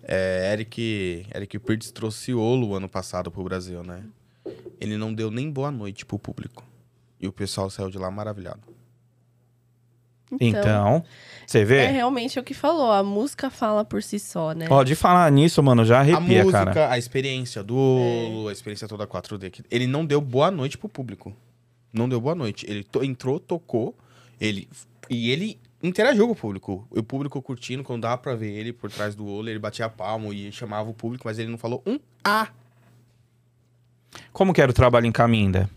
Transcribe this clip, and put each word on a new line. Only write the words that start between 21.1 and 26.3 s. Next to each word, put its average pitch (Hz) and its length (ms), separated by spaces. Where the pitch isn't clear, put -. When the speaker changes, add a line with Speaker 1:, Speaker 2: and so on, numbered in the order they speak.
Speaker 1:
Não 117 160
deu 123 100
boa 120 160
noite. 110 340
Ele 104 140
to-, - 220
entrou, 135 340
tocou, 165 560
ele, 104 280
e 120 220
ele 185 260
interagiu 214 460
com 233 60